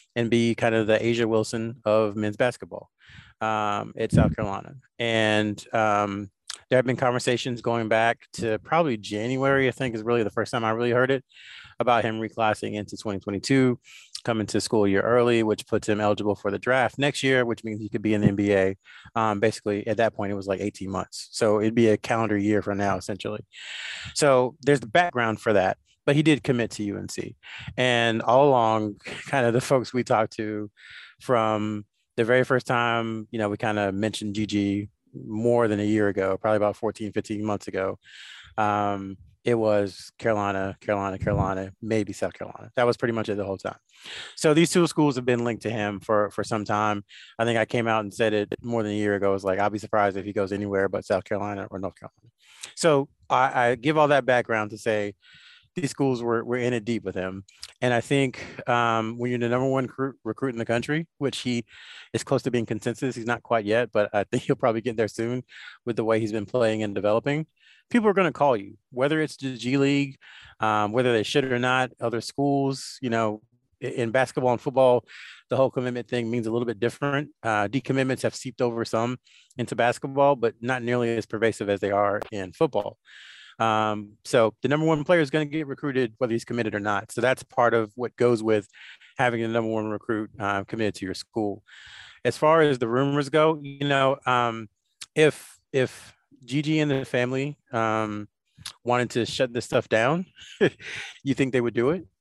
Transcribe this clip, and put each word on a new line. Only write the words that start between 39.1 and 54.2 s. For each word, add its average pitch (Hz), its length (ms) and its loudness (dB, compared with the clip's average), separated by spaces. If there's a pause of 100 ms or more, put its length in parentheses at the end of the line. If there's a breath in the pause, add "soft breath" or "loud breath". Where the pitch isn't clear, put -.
it 123 100 2
was 104 640 0
Carolina, 101 640 -2
Carolina, 98 400 -4
Carolina, 95 520 -2 (100)
maybe 107 320 -2
South 92 200 -6
Carolina. 107 440 -16
That 123 100 4
was 117 100 2
pretty 117 160 -2
much 110 140 -4
it 104 80 -2
the 101 80 -4
whole 95 140 -6
time. - 180 -10 (600 loud breath)
So 156 180 4
these 165 180 4
two 170 160 4
schools 147 300 0
have 123 80 -6
been 120 180 2
linked 117 200 -4
to 107 60 -4
him 104 300 -2
for, 104 320 0
for 104 140 -6
some 107 180 -4
time. 104 400 0 (340 loud breath)
I 113 60 0
think 117 160 0
I 110 60 2
came 120 220 -2
out 110 180 0
and 98 80 -12
said 110 200 0
it 104 200 0 (100)
more 117 200 -2
than 104 100 -2
a - 20 -2
year 104 200 0
ago. 98 140 0
I 98 40 2
was 98 100 -4
like, 95 160 0
"I'll 104 100 2
be 104 80 -4
surprised 101 400 0
if 95 80 -8
he 104 80 -8
goes 98 180 -2
anywhere 98 380 0
but 98 160 -6
South 95 200 0
Carolina 101 440 -6
or 98 80 -12
North 92 180 -10
Carolina." - 360 -20 (420 loud breath)
So 143 360 2 (200)
I, 131 380 2
I 123 80 2
give 147 220 0
all 151 100 6
that 139 180 4